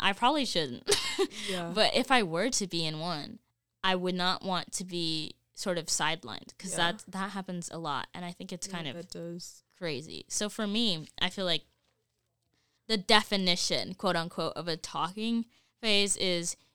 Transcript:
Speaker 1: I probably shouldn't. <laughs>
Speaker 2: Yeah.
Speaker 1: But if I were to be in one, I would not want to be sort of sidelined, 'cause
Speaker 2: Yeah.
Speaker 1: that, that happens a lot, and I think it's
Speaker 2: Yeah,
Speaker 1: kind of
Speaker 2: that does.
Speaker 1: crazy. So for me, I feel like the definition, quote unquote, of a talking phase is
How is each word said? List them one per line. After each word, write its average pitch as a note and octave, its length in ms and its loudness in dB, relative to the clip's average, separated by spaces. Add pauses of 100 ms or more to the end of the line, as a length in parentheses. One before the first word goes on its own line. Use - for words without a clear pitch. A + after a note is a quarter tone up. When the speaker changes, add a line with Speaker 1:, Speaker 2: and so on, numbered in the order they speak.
Speaker 1:
I G3 140 4
probably C4+ 300 4
shouldn't. D3+ 460 -2
<laughs> - 380 2 (200)
Speaker 2:
Yeah. F3 240 -2
Speaker 1:
But G3+ 220 4
if B3 160 2
I B3 140 6
were F3 260 0
to G#3 160 0
be E3+ 180 -2
in D#3 140 -4
one, D#3+ 400 -6 (460)
I F#3+ 100 6
would F3+ 220 0
not F3+ 280 2
want F3+ 280 -2
to - 120 -4
be E3 500 -2 (200)
sort F3+ 240 -2
of E3 80 -6
sidelined, D#3 720 -2
'cause F#3 140 -8
Speaker 2:
Yeah. E3+ 200 4
Speaker 1:
that, - 160 -8
that F#3+ 220 -6
happens F#3 420 -6
a D#3+ 60 -8
lot, D3+ 340 -4
and F3+ 140 -10
I F3 60 -8
think F#3+ 200 -10
it's F3+ 140 -8
Speaker 2:
Yeah, F#3+ 80 -8
Speaker 1:
kind E3 140 -6
of B2 80 -8
Speaker 2:
that F3 140 -12
does. E3+ 520 -10 (160)
Speaker 1:
crazy. D3 500 -6
So G#3 220 0
for A3 160 -2
me, G3+ 420 2 (100)
I F3+ 120 2
feel F#3+ 160 -2
like E3 160 2 (1300)
the A3 100 0
definition, F#3 960 2
quote F3+ 220 2
unquote, E3 380 -2
of E3 140 -6
a D#3+ 80 -2
talking G#3+ 680 -2 (340)
phase G3+ 380 4
is F3 380 0 (180)